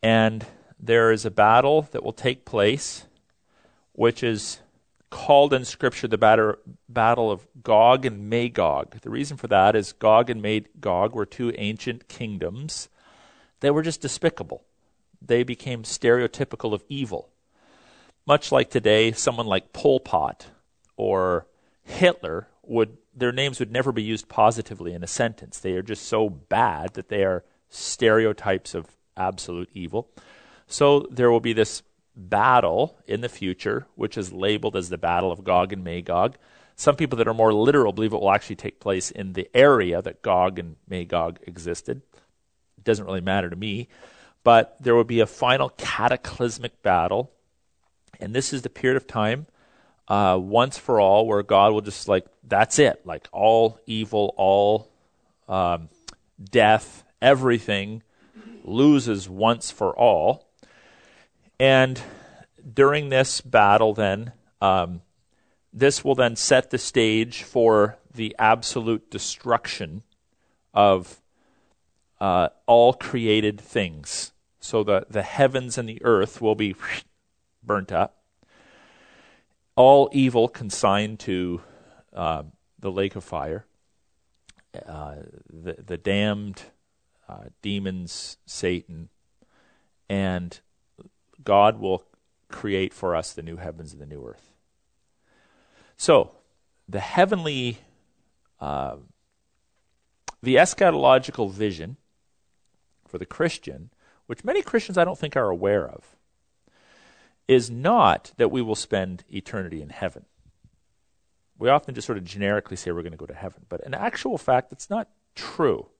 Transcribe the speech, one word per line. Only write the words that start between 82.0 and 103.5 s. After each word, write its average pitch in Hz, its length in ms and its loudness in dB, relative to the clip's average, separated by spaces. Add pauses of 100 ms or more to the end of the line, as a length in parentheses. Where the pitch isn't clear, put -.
uh, 82 320 -6 (340)
the 98 120 -8
lake 98 260 -4
of 95 80 -14
fire. 80 420 -10 (1200)
Uh, 73 300 -16 (320)
the, 82 360 -14
the 90 120 -12
damned, 101 640 -4 (680)
uh, 50 160 -20 (180)
demons, 98 760 -8 (100)
Satan, 85 640 -8 (1000)
and 92 520 -6 (840)
God 104 340 4
will 95 260 -4 (440)
create 95 440 -4
for 90 220 -6
us 80 180 -6
the 80 100 -16
new 82 140 -14
heavens 80 360 -16
and 71 80 -20
the 71 60 -20
new 71 200 -18
earth. - 260 -20 (1400)
So, - 360 2 (560)
the 98 120 -10
heavenly, 156 800 -2 (800)
uh, 69 360 -8 (1500)
the 127 140 0
eschatological 135 960 2
vision 98 460 -6 (1080)
for - 120 -14
the 92 80 -12
Christian, - 640 -6 (360)